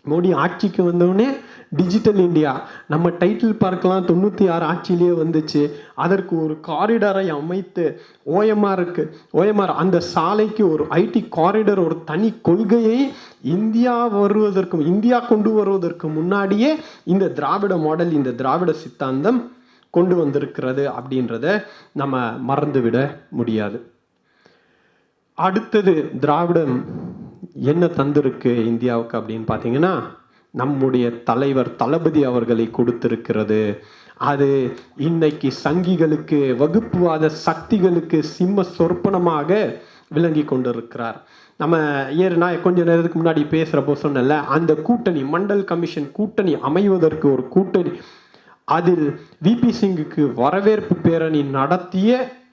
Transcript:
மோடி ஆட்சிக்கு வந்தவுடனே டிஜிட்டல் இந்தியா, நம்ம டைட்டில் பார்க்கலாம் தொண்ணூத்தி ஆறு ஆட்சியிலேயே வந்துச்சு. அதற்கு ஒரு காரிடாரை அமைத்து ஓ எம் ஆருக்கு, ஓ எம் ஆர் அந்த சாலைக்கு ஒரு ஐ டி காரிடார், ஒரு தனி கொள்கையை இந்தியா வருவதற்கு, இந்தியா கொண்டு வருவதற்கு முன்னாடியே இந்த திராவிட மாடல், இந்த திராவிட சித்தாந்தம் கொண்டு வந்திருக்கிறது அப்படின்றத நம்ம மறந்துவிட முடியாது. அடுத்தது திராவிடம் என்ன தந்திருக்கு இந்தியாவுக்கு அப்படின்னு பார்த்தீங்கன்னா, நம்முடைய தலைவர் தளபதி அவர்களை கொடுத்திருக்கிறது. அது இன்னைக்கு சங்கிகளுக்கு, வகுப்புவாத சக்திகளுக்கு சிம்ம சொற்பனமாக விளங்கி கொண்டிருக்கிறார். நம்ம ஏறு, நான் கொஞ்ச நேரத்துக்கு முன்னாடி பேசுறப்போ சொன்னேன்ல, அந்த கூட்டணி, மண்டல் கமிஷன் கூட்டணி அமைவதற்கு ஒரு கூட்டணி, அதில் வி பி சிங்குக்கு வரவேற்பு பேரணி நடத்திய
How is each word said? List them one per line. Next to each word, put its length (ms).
மோடி 260
ஆட்சிக்கு 480
வந்தவுடனே 460
டிஜிட்டல் 460
இந்தியா, 520
நம்ம 220
டைட்டில் 440
பார்க்கலாம் 520
தொண்ணூத்தி 440
ஆறு 160
ஆட்சியிலேயே 500
வந்துச்சு. 560
அதற்கு 480
ஒரு 140
காரிடாரை 600
அமைத்து 760
ஓ 180
எம் 220
ஆருக்கு, 460
ஓ 120
எம் 140
ஆர் 180
அந்த 240
சாலைக்கு 720
ஒரு 180
ஐ 200
டி 220
காரிடார், 540
ஒரு 200
தனி 360
கொள்கையை 720
இந்தியா 640
வருவதற்கு, 800
இந்தியா 340
கொண்டு 320
வருவதற்கு 560
முன்னாடியே 680
இந்த 260
திராவிட 480
மாடல், 340
இந்த 200
திராவிட 420
சித்தாந்தம் 800
கொண்டு 260
வந்திருக்கிறது 720
அப்படின்றத 760
நம்ம 400
மறந்துவிட 680
முடியாது. 600
அடுத்தது 840
திராவிடம் 680
என்ன 320
தந்திருக்கு 800
இந்தியாவுக்கு 520
அப்படின்னு 300
பார்த்தீங்கன்னா, 540
நம்முடைய 720
தலைவர் 520
தளபதி 480
அவர்களை 540
கொடுத்திருக்கிறது. 1040
அது 640
இன்னைக்கு 560
சங்கிகளுக்கு, 920
வகுப்புவாத 720
சக்திகளுக்கு 920
சிம்ம 440
சொற்பனமாக 1000
விளங்கி 360
கொண்டிருக்கிறார். 800
நம்ம 540
ஏறு, 260
நான் 240
கொஞ்ச 220
நேரத்துக்கு 400
முன்னாடி 420
பேசுறப்போ 360
சொன்னேன்ல, 280
அந்த 460
கூட்டணி, 480
மண்டல் 400
கமிஷன் 480
கூட்டணி 440
அமைவதற்கு 760
ஒரு 160
கூட்டணி, 420
அதில் 560
வி 180
பி 200
சிங்குக்கு 520
வரவேற்பு 600
பேரணி 480
நடத்திய 920